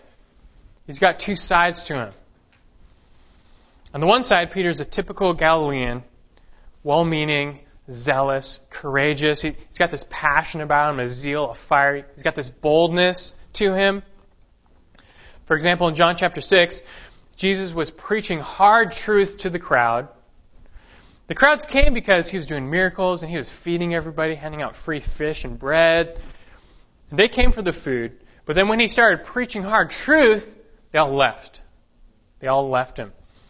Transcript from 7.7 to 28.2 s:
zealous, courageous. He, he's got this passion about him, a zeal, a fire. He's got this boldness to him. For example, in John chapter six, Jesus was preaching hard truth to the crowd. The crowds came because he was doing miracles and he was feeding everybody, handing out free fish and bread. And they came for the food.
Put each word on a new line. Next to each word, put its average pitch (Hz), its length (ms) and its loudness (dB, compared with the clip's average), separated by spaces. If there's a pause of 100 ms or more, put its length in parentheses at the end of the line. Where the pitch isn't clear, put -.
zealous, 135 800 -2
courageous. 147 720 -2
He, 151 120 -4
he's - 260 -16
got 175 120 2
this 147 200 -10
passion 151 500 -2
about 147 320 0
him, 135 80 -4
a 123 80 -2
zeal, 143 420 -6
a 113 40 -14
fire. 139 600 0
He's - 80 -20
got 160 120 -2
this 127 160 -8
boldness 170 840 2 (220)
to 196 180 0
him. 196 300 0 (1400)
For 156 100 2
example, 175 320 2
in 156 60 -2
John 170 220 4
chapter 180 260 -4
six, 175 400 2 (540)
Jesus 190 360 -2
was 165 180 -6
preaching 208 500 -6
hard 202 520 4
truth 202 460 0
to 185 120 -6
the 170 80 -6
crowd. 123 500 0 (1200)
The 165 60 -8
crowds 294 300 2
came 277 300 4
because 185 340 2
he 196 80 -6
was 156 100 -8
doing 135 220 -6
miracles 180 540 -2
and 160 80 -12
he 170 80 -6
was 123 120 -8
feeding 170 440 -4
everybody, 160 400 -4
handing 151 260 -10
out 127 160 -8
free 151 240 -8
fish 151 440 -6
and 120 140 -10
bread. 165 600 2 (920)
And 147 100 -4
they 214 100 6
came 247 240 6
for 226 100 -2
the 175 100 -2
food. 117 460 -6 (260)